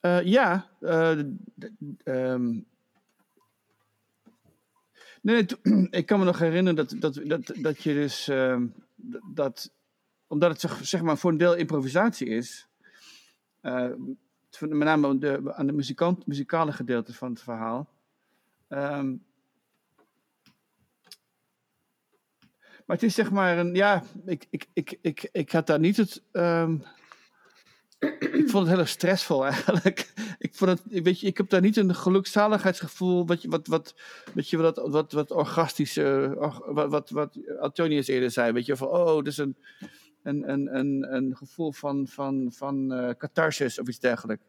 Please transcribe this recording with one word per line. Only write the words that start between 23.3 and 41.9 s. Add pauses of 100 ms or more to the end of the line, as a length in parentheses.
maar
een,
ja, (240)
ik,
ik,
ik,
ik,
ik
had
daar
niet
het, (100)
ehm, (1400)
ik
vond
het
heel
erg
stressvol
<laughs>
eigenlijk. (260)
Ik
vond
het,
weet
je,
ik
heb
daar
niet
een
gelukzaligheidsgevoel,
wat
je,
wat,
wat, (400)
weet
je,
wat,
wat,
wat
orgastische,
or-,
wat,
wat,
wat (200)
Antonius
eerder
zei,
weet
je,
van,
oh,
het
is
een, (680)
een,
een,
een,
een
gevoel
van,